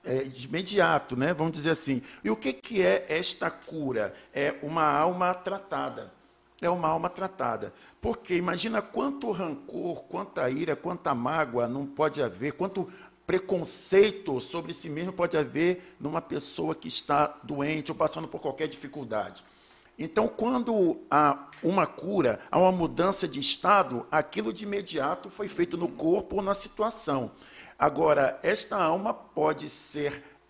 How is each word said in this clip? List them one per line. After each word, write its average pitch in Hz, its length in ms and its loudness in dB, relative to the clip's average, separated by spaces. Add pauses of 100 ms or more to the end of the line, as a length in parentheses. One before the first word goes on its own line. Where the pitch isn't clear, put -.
é, 131 180 0
de 127 240 -10
imediato, 165 680 2
né? 151 160 2
Vamos 160 200 0
dizer 160 180 0
assim. 139 300 0 (220)
E 208 60 0
o 220 60 2
que 262 180 -4
que 214 280 -2
é 185 280 4
esta 165 420 -2
cura? 131 640 -4 (200)
É 139 280 0
uma 156 240 0
alma 180 480 2
tratada. 156 800 -6 (480)
É 170 80 2
uma 170 180 2
alma 165 220 0
tratada. 120 640 -4 (260)
Porque 214 360 -2
imagina 180 460 0
quanto 277 500 -4
rancor, 170 720 -6
quanta 175 460 -4
ira, 151 280 -2
quanta 175 360 -2
mágoa 120 540 0
não 139 180 -4
pode 147 380 0
haver, 117 300 -2
quanto 190 360 -2 (600)
preconceito 190 880 4
sobre 170 340 -6
si 170 160 -10
mesmo 170 240 -4
pode 170 240 0
haver 160 600 0
numa 156 220 -4
pessoa - 540 -4
que - 120 -14
está 147 560 2
doente 151 480 -2
ou - 60 -6
passando 156 300 0
por - 120 -10
qualquer 156 280 -4
dificuldade. 110 760 -8 (560)
Então, 214 280 2
quando 220 720 2 (100)
há 143 380 4 (160)
uma 175 240 4
cura, 156 520 0 (120)
há 160 80 4
uma 185 120 8
mudança 175 560 0
de 135 120 -6
estado, 143 720 4
aquilo 202 420 0
de 208 100 -10
imediato 180 680 -2
foi 196 180 -8
feito 175 280 0
no 170 120 -2
corpo 175 480 0
ou 208 60 2
na 196 120 2
situação. 156 800 -2 (480)
Agora, 147 640 4
esta 208 340 0
alma 185 360 2
pode 151 560 -2
ser 143 540 -4 (260)